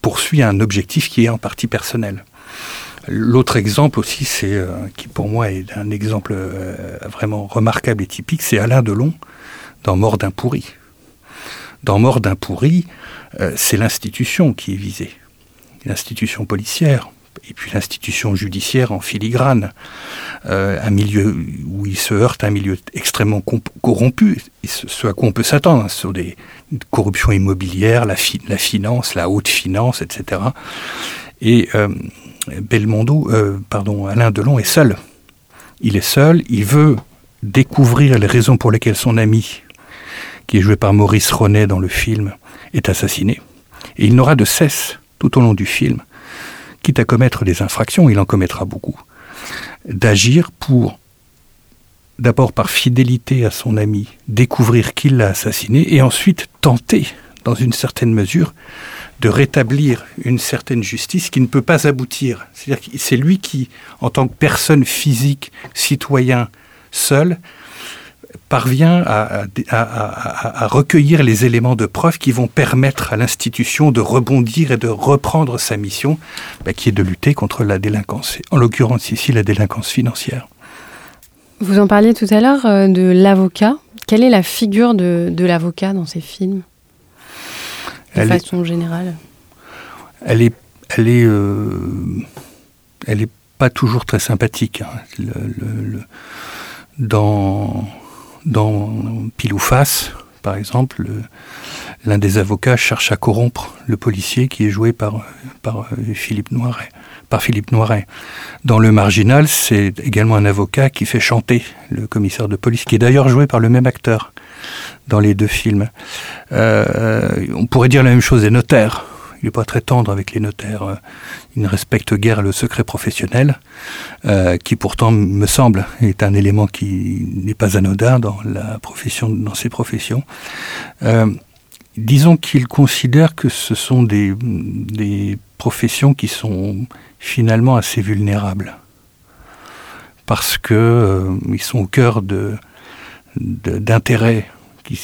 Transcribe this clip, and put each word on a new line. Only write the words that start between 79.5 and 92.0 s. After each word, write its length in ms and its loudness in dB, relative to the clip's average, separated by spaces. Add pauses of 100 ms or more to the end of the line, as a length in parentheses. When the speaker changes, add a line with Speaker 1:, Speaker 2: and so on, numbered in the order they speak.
Speaker 1:
financière. 560 -4 (1120)
Speaker 2:
Vous 180 2
en 80 6
parliez 280 6
tout 160 -4
à 100 4
l'heure, 260 4
euh, 220 4
de 140 4
l'avocat. 760 4 (300)
Quelle 160 4
est 80 6
la 120 4
figure 520 0
de, 380 0
de 120 0
l'avocat 480 0
dans 140 -4
ces 140 -8
films, 420 -6 (1500)
de 60 2
Speaker 1:
Elle 120 4
est 60 4
Speaker 2:
façon 260 -4
générale ? 500 -4 (1080)
Speaker 1:
Elle 180 2
est, 120 4 (360)
elle 180 2
est, 160 6
euh... 1000 -2 (840)